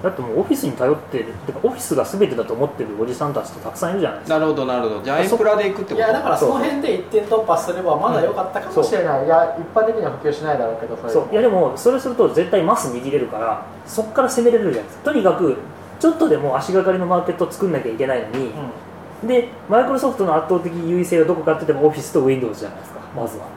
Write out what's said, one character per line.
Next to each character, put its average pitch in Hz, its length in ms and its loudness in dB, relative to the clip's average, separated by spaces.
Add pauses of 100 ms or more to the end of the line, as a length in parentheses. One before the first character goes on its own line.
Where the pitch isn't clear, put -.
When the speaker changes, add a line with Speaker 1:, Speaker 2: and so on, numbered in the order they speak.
Speaker 1:
だ 185 80 2
っ - 20 -8
て - 80 -8
も 120 120 -6
う 147 80 2
オ - 20 2
フ 247 100 2
ィ - 20 2
ス - 100 -4
に 135 80 -2
頼 127 200 2
っ - 20 4
て 143 240 -6
る、 110 60 -4 (220)
て 143 40 -6
か - 120 -8
オ 233 60 4
フ 254 80 -8
ィ - 20 -14
ス - 160 -2
が 127 80 2
全 196 260 0
て 131 60 -4
だ 117 80 -2
と 117 100 -4
思 131 140 0
っ - 20 -2
て - 140 -8
る 107 60 -8 (100)
お 113 80 0
じ 127 80 -4
さ 147 120 -4
ん 143 60 -4
た 117 80 -2
ち - 80 -8
っ - 40 -16
て - 100 -16
た 110 80 -8
く - 60 -14
さ 175 100 -2
ん 170 40 -2
い - 40 -4
る 196 60 0
じ 160 40 2
ゃ 143 60 0
な - 60 -8
い - 20 -10
で - 60 -16
す - 40 -12
か。 160 80 2
Speaker 2:
な 160 80 2
る 156 60 2
ほ 147 40 2
ど、 135 120 -2
な 127 80 -2
る 123 80 0
ほ 113 120 0
ど。 101 60 -6
じ 127 80 -6
ゃ 139 60 0
あ 160 40 2
エ 180 60 4
ン 190 100 0
プ 220 80 2
ラ 214 120 4
で 208 140 0
行 196 80 -4
く 196 40 -6
っ 190 40 -6
て - 40 -14
こ - 0 -
と？ 220 60 -4
Speaker 3:
い 220 40 -2
や、 220 140 2
だ 202 80 0
か - 80 -4
ら - 80 2
そ 151 100 2
の 254 120 2
辺 285 220 -2
で 302 140 0
一 180 80 -2
点 208 200 0
突 220 200 0
破 170 140 2
す 175 160 -4
れ 180 80 -4
ば 170 160 0
ま 233 140 0
だ - 120 2
良 202 100 2
か 196 100 -2
っ 180 100 -6
た 202 80 -4
か - 80 -10
も 156 140 2
し 120 80 0
れ 196 120 2
な 151 120 0
い。 135 40 2
Speaker 1:
そ 127 40 0
う。 - 20 0
Speaker 3:
い 156 40 0
や、 165 280 4
一 170 80 -6 (100)
般 226 100 4
的 226 100 0
に 208 100 -2
は 143 60 -4
普 135 160 -4
及 143 60 0
し - 100 -8
な 151 100 0
い 127 60 0
だ 117 60 0
ろ 113 80 -2
う - 20 -6
け 117 100 -8
ど、 113 120 -8
そ 120 100 -10
れ 113 60 -4
で 151 60 6
も。 135 60 -2
Speaker 1:
そ - 60 -8
う。 - 20 -4
い - 20 2
や、 214 60 6
で 247 60 6
も 175 280 4
そ - 160 4
れ 262 80 2
す 254 80 -6
る 247 60 -4
と 226 160 4
絶 156 220 2
対 196 100 4
マ 170 160 4
ス 143 120 -4
握 123 220 -6
れ 143 60 2
る 127 100 0
か 107 120 -8
ら、 113 240 -2 (240)
そ - 160 -4
っ - 40 -2
か 262 140 0
ら 254 80 4
攻 233 160 2
め 240 60 8
れ 226 80 6
る 202 60 0
じ 175 40 2 (100)
ゃ - 20 -6
な - 0 -
い - 20 -8
で - 80 -14
す - 80 -18
か。 - 60 -6
と 294 120 0
に 220 60 2
か 185 100 6
く 143 240 2 (420)
ち - 60 2
ょ 330 60 6
っ 311 60 -2
と - 120 2
で 151 80 4
も 139 180 0
足 135 180 -2
が 190 100 4
か 190 80 4
り 185 80 2
の 180 80 -2
マ 180 120 4
ー 175 60 -4
ケ 175 60 -2
ッ 165 40 -2
ト 180 100 0
を - 60 -6
作 - 140 -4
ん 185 60 0
な 143 80 0
き 120 100 -4
ゃ - 20 -4
い 110 40 -6
け 135 100 0
な 135 80 0
い 123 80 0
の 107 60 -8 (100)
に、 127 140 -4 (720)
Speaker 3:
う - 20 -6
ん。 - 20 -4
Speaker 1:
で、 247 220 2 (200)
マ 220 120 6
イ 254 40 4
ク 262 80 -2
ロ 262 40 0
ソ 247 140 0
フ - 60 -6
ト 196 80 2
の 160 100 2
圧 160 140 0
倒 180 100 4
的 170 120 -4 (160)
優 180 120 2
位 175 60 2
性 170 160 4
は 156 40 8
ど 175 80 2
こ 165 80 -2
か 160 120 2
っ - 20 2
て 156 100 -6
言 147 100 2
っ 139 40 -4
て - 20 2
も 151 60 6
オ - 20 10
フ 147 80 -4
ィ 139 40 -8
ス - 120 -10
と 156 80 4
Windows 123 380 0
じ 104 80 -8
ゃ - 20 -8
な - 60 -16
い - 40 -14
で - 60 -16
す - 60 -18
か、 - 80 -16 (160)
ま 117 100 -4
ず 110 140 -8
は。 95 60 -14 (120)